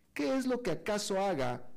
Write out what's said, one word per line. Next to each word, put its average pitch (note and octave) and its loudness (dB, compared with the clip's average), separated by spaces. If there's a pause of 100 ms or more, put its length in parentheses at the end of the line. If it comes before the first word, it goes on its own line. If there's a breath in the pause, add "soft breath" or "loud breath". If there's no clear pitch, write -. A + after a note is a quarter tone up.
(140)
¿qué C#4 2
es B3+ 0
lo B3 0
que A3 0
acaso G#3 -2
haga C3+ 0